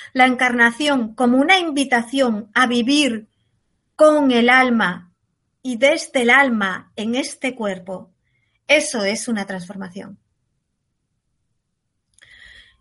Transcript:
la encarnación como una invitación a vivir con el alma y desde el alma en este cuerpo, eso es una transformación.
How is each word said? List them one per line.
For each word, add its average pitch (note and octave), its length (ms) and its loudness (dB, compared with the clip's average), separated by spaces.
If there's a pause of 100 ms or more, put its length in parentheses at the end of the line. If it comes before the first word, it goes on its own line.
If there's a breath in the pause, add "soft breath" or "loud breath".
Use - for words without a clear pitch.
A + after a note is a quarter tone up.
(140 loud breath)
la B3+ 100 4
encarnación B3 880 0
como A#3+ 220 2
una E4+ 220 4
invitación C4 960 -2
a B3+ 120 2
vivir A#3+ 640 0 (640)
con D4+ 360 4
el A#3+ 180 2
alma A#3 640 0 (500)
y B3+ 140 -8
desde C#4 460 0
el A#3 80 2
alma A#3 680 0
en A3+ 180 -6
este C4 400 -6
cuerpo, F#3+ 560 -10 (560)
eso C4+ 380 0
es G#3 240 -4
una G#3 160 -4
transformación. F#3+ 760 -14 (2500 soft breath)